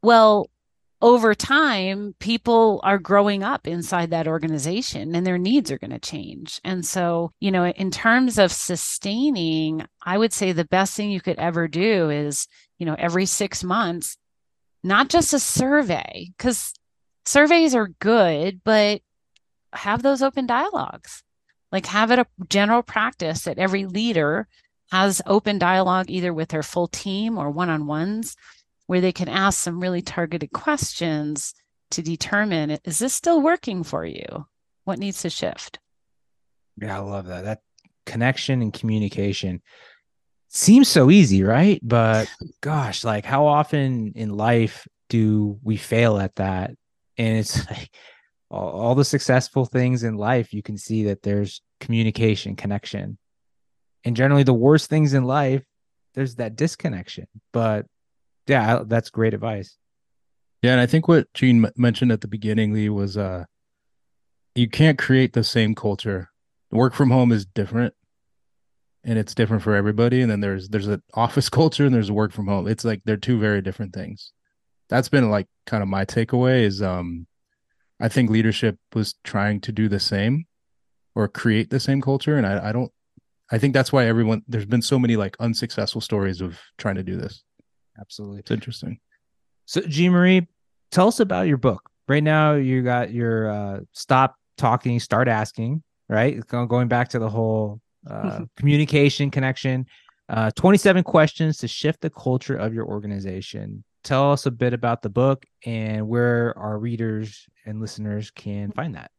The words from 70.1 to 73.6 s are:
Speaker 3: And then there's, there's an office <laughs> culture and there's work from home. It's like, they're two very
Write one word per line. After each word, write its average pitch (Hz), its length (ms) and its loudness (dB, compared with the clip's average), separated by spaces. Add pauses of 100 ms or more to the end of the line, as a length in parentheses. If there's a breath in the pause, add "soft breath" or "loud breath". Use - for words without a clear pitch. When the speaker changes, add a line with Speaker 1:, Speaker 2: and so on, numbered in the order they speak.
Speaker 3:
And 120 100 2
then 101 80 -2
there's, 98 300 -4
there's 104 180 -2
an 104 160 -4 (100)
office 120 360 0
<laughs> - 120 2
culture 151 240 2
and 131 80 4
there's 107 180 0
work 104 200 0
from 101 160 -6
home. 98 200 -2
It's 110 180 -4
like, 107 200 -2
they're 107 120 0
two 120 220 0
very 104 220 0